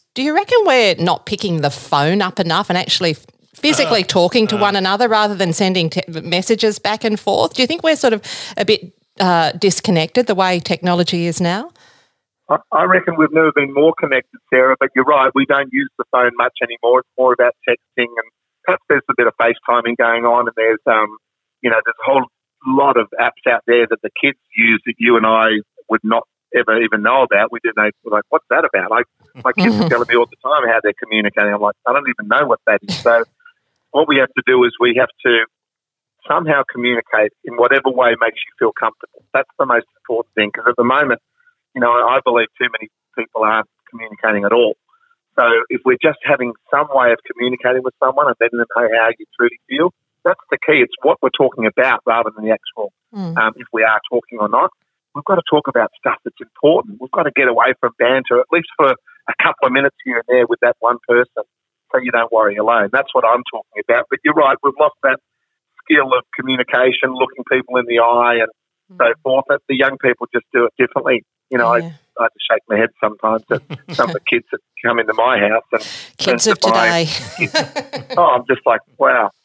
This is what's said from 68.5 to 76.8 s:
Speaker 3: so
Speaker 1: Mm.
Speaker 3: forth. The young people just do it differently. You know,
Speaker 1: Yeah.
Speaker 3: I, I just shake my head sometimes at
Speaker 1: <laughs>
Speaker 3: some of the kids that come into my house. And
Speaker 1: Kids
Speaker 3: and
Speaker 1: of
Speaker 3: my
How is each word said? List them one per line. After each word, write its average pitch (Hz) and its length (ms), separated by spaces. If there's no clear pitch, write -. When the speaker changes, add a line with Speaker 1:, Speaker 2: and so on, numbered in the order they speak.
Speaker 3:
so 127 60
Speaker 1:
Mm. 117 180
Speaker 3:
forth. 135 220
The 139 80
young 135 220
people 123 340
just 117 200
do 120 140
it - 120
differently. 127 460
You 131 80
know, 117 160
Speaker 1:
Yeah. 165 180
Speaker 3:
I, 113 40
I 113 40
just - 220
shake 110 180
my 110 80
head 110 140
sometimes 110 500
at 113 120
Speaker 1:
<laughs> - 340
Speaker 3:
some 165 140
of 165 40
the - 60
kids - 320
that - 80
come 120 140
into 107 160
my 117 240
house. 107 340
And 113 100
Speaker 1:
Kids - 280
Speaker 3:
and - 120
Speaker 1:
of - 120
Speaker 3:
my 117 340